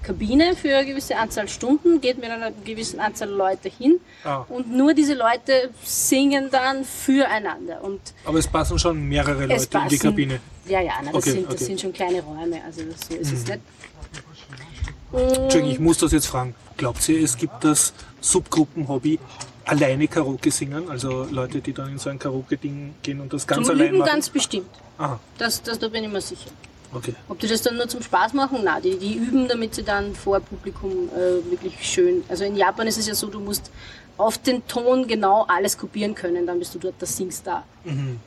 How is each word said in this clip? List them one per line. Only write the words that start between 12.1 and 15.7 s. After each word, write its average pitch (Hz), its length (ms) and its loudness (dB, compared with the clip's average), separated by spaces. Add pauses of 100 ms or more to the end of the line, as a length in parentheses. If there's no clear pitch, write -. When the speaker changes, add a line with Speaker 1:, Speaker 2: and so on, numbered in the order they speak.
Speaker 1:
Räume, 160 420 -6
also 165 160 -14 (280)
so 160 60 -8
ist 160 180 -4
es 123 120 -4
Speaker 2:
Mhm. 120 80 -6
Speaker 1:
nicht. 220 80 -8 (1500)
Speaker 2:
Entschuldigung, 262 580 4